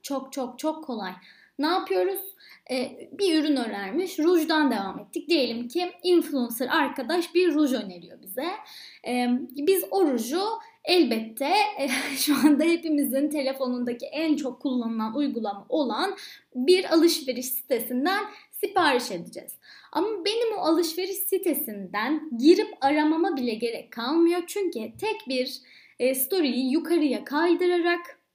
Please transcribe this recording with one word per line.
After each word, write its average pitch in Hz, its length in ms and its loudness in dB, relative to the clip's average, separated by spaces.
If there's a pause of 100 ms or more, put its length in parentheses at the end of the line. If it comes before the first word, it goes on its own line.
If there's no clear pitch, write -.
çok 269 320 -8
çok 240 260 -6
çok 311 260 -4
kolay. 208 260 -8 (480)
Ne 294 80 0
yapıyoruz? 370 540 0 (500)
Ee, - 400 -6
bir 320 320 2
ürün 294 120 2
önermiş, 226 640 -4
rujdan 311 520 4
devam 196 280 -4
ettik. - 300 -10
Diyelim 240 380 0
ki 349 240 -2 (120)
influencer 269 640 2
arkadaş 285 680 0
bir 349 180 4
ruj 285 200 4
öneriyor 190 480 -8
bize. 277 260 -8 (600)
Ee, 247 220 0 (280)
biz 339 340 4
o 392 140 4
ruju 254 360 0 (420)
elbette, 269 680 2 (260)
e, 277 80 -2 (140)
<laughs> 285 160 -6
şu 294 180 2
anda 285 280 6
hepimizin 294 680 2
telefonundaki 254 760 -4
en 302 300 0
çok - 260 -6
kullanılan 226 540 -2
uygulama 220 540 -4
olan 285 460 0 (400)
bir 349 380 2
alışveriş 269 520 2
sitesinden 269 800 -2 (280)
sipariş 294 600 0
edeceğiz. 170 400 -10 (400)
Ama 392 340 -2
benim 440 320 0
o - 20 -6
alışveriş 349 580 0
sitesinden 254 1200 -4
girip 370 440 6
aramama 302 560 2
bile 240 160 -2
gerek 233 380 -6
kalmıyor. 339 560 2
Çünkü 359 320 -4
tek 415 480 -6
bir, 254 340 -4 (380)
e, 262 160 0
story'yi 262 560 0
yukarıya 311 520 0
kaydırarak 349 960 0 (160)